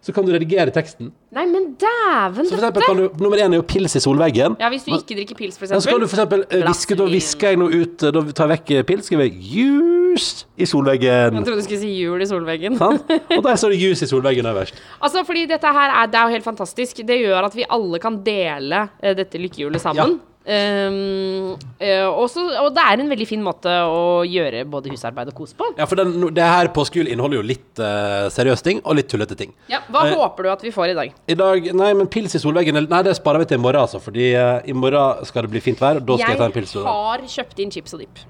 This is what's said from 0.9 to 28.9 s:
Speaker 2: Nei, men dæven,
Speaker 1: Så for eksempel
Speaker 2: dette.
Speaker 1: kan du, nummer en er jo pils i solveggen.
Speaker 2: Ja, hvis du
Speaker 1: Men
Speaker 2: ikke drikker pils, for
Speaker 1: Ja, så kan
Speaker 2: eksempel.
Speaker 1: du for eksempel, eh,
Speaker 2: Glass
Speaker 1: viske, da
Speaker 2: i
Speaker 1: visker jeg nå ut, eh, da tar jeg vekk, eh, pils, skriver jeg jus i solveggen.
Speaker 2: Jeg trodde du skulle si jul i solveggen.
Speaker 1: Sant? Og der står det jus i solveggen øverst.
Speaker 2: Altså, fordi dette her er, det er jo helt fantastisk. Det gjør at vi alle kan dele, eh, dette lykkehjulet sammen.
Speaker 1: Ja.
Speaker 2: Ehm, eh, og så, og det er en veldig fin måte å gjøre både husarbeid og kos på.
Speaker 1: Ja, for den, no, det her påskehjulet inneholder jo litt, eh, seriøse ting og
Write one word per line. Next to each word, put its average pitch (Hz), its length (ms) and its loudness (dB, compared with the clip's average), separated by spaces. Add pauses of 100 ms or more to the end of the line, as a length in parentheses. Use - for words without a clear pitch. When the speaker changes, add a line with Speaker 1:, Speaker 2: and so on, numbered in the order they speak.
Speaker 2:
Nei, 277 160 -4
men 349 320 -2
dæven, 330 680 0
Speaker 1:
Så 359 100 -2
for - 20 -2
eksempel 214 220 0
Speaker 2:
dette. 466 60 4
Speaker 1:
kan 190 100 4
du, 190 120 2 (140)
nummer 208 160 2
en 196 160 4
er - 60 4
jo - 20 -4
pils 190 320 -2
i 135 80 2
solveggen. 143 560 2
Speaker 2:
Ja, 226 100 -2
hvis 262 160 -4
du 294 60 -8
Speaker 1:
Men 311 100 0
Speaker 2:
ikke - 140 -14
drikker 202 240 -10
pils, 196 200 -10
for 196 80 -12
Speaker 1:
Ja, 196 120 0
så - 140 0
kan - 20 4
Speaker 2:
eksempel. 240 60 2
Speaker 1:
du 214 80 0
for 185 80 -4
eksempel, 202 340 2
eh, 180 140 2
Speaker 2:
Glass 175 220 0
Speaker 1:
viske, 202 120 -2
da 196 60 2
Speaker 2:
i 175 80 0
Speaker 1:
visker 185 380 0
jeg 180 80 4
nå 175 120 2
ut, 170 320 0
eh, 151 80 2
da 156 100 2 (120)
tar 151 160 0
jeg 160 100 2
vekk, - 200 -8
eh, 127 40 2
pils, 190 240 -2
skriver 151 240 2
jeg 87 80 -16
jus 285 1040 2 (140)
i 180 80 2
solveggen. 123 720 2
Speaker 2:
Jeg 104 60 -2
trodde 240 100 -2
du 208 80 -2
skulle 202 180 -6
si 208 120 -4 (100)
jul 175 180 -2
i 196 60 -2
solveggen. 175 520 -4
Speaker 1:
Sant? 233 300 2 (220)
Og 330 140 2
der 247 100 4
står 214 160 2
det 196 100 2
jus 185 220 2
i 143 80 -2
solveggen 131 340 2
øverst. 101 300 -4 (260)
Speaker 2:
Altså, 359 240 0
fordi 339 220 -2
dette 311 240 0
her 285 180 4 (140)
er, 226 60 4
det 226 100 2
er 233 80 6
jo 233 80 0
helt 220 160 -4
fantastisk. 220 460 -8 (100)
Det 247 160 2
gjør 190 220 2
at 202 100 -4
vi 240 160 -4
alle 175 300 -2
kan 220 240 -4
dele, 180 640 -2 (120)
eh, 196 140 2
dette 185 240 -6
lykkehjulet 160 420 -6
sammen. 170 380 0
Speaker 1:
Ja. - 100 -18 (160)
Speaker 2:
Ehm, 196 1120 -2 (220)
eh, 190 240 2
og 190 260 0
så, 339 140 -6 (160)
og 285 160 2
det 320 80 4
er 214 160 4
en 285 100 -2
veldig 220 200 -2
fin 214 120 -4
måte 180 300 -4
å 175 560 2
gjøre 151 420 -2
både 135 220 -8
husarbeid 123 380 -8
og 135 100 -16
kos 151 160 -14
på. - 80 -8 (160)
Speaker 1:
Ja, 156 80 0
for - 80 -2
den, 185 240 0
no, 175 160 2
det 170 80 4
her 175 320 6
påskehjulet 151 400 0
inneholder 135 240 0
jo 104 80 -2
litt, - 320 -8
eh, 104 500 -2
seriøse 123 380 2
ting 202 180 0
og 151 120 0